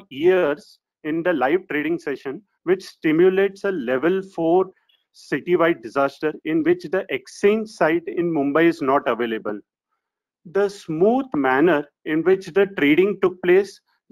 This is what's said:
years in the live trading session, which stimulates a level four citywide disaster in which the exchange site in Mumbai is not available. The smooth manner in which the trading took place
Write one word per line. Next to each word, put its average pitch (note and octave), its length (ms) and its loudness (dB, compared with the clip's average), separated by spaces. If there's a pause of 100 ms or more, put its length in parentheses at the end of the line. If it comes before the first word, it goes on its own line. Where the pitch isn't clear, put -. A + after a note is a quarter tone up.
years D#3 680 0 (240)
in D#3+ 200 -4
the F3+ 100 0
live D3+ 360 0
trading D3+ 300 -4
session, C#3 420 -10 (220)
which F#3+ 200 0
stimulates F#3+ 800 0
a G3 60 -2
level D3+ 500 -2 (140)
four F3+ 360 0 (420)
citywide E3 680 -2
disaster C#3 520 -4 (120)
in D#3+ 180 -2
which F3+ 200 0
the F3 260 -4
exchange G#3 600 -2
site E3+ 380 0
in E3+ 240 -4
Mumbai D3 340 2
is E3 160 0
not C#3 260 0
available. A2 520 -4 (880)
The F#3+ 240 -2
smooth G3+ 560 0 (100)
manner D3 500 2 (200)
in D#3+ 180 -2
which F#3+ 240 0
the G3 200 2 (100)
trading F3 440 2
took F3+ 220 -2
place F#3+ 380 2 (300)